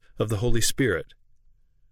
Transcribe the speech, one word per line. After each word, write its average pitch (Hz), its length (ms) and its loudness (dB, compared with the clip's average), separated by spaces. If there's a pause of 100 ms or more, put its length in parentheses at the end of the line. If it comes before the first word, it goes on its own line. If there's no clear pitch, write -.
(160)
of 107 120 -2
the 113 80 -2
Holy 117 240 2
Spirit. 107 520 -2 (800)